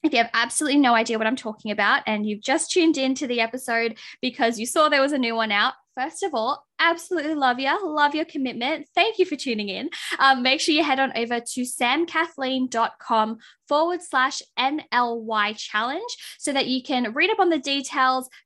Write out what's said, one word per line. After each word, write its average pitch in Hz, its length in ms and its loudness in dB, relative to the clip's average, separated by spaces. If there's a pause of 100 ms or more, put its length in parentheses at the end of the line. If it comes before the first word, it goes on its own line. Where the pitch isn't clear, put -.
if 302 80 2
you 247 60 2
have 233 160 2
absolutely 262 440 0
no 254 160 6
idea 226 240 0
what 220 80 -2
I'm 226 80 0
talking 214 380 -8
about 214 340 2
and 214 180 -2
you've 208 180 -4
just 311 280 0
tuned 330 280 4
in 262 180 0
to 294 100 -6
the 240 140 -2
episode 226 560 -2 (240)
because 240 380 0
you 220 80 -4
saw 302 220 4
there 285 120 4
was 277 120 2
a 294 60 0
new 233 160 0
one 220 160 0
out, 214 220 2 (240)
first 269 260 -6
of 370 120 -2
all, 247 300 -2 (140)
absolutely 330 560 0
love 254 240 2
ya. 269 240 0
Love 302 320 2
your 311 120 -2
commitment. 277 680 -4
Thank 427 240 2
you 370 60 6
for 302 100 -4
tuning 220 360 -4
in. 202 180 -6 (300)
Um, 262 240 6
make 262 180 2
sure 320 140 2
you 311 100 4
head 285 160 0
on 262 160 0
over 233 240 -2
to 233 220 -8
samkathleen 262 1080 -2
dot 233 300 0
com 220 380 0 (280)
forward 339 360 2
slash 269 400 0 (140)
N 277 260 0 (100)
L 233 260 0
Y 220 360 -2
challenge 262 840 -6
so 294 140 -4
that 269 160 0
you 254 140 -2
can 247 320 -2
read 339 160 2
up 440 100 0
on 359 80 6
the 320 100 2
details, 262 720 0 (180)